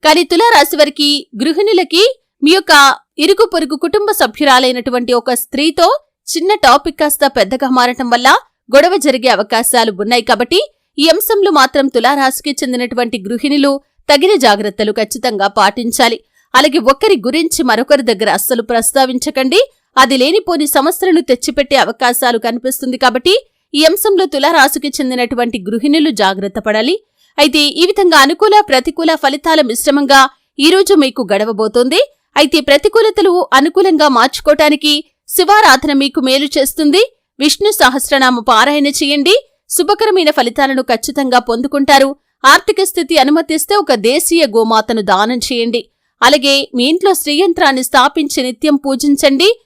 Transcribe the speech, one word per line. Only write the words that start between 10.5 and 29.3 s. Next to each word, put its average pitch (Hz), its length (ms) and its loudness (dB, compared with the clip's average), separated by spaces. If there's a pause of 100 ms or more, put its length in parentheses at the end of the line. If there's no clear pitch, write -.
ఈ 311 120 2
అంశంలో 415 360 0 (100)
మాత్రం 269 260 0 (100)
తులా 240 240 0
రాశికి 269 400 -4
చెందినటువంటి 247 560 -4 (100)
గృహిణులు 277 460 0 (380)
తగిన 302 220 4 (140)
జాగ్రత్తలు 208 540 -2
ఖచ్చితంగా 214 480 -4 (100)
పాటించాలి. 214 600 0 (400)
అలాగే 294 220 2 (100)
ఒకరి 392 260 2 (100)
గురించి 311 420 -4
మరొకరి 254 400 0
దగ్గర 208 300 -2
అస్సలు 240 320 -4
ప్రస్తావించకండి. 262 920 -2 (420)
అది 269 200 2
లేనిపోని 339 520 0
సమస్యలను 320 540 0
తెచ్చిపెట్టే 269 560 -2
అవకాశాలు 240 600 -2
కనిపిస్తుంది. 254 600 -6
కాబట్టి 254 300 0 (440)
ఈ - 100 2
అంశంలో 392 360 0 (100)
తులా 277 220 0
రాశికి 285 400 0
చెందినటువంటి 240 640 -4 (100)
గృహిణులు 294 420 0 (100)
జాగ్రత్త 196 460 -2
పడాలి. 220 280 -2 (440)
అయితే 294 240 2 (200)
ఈ 359 80 2
విధంగా 359 360 2
అనుకూల, 392 300 2 (140)
ప్రతికూల 311 520 -2
ఫలితాల 302 380 -2 (100)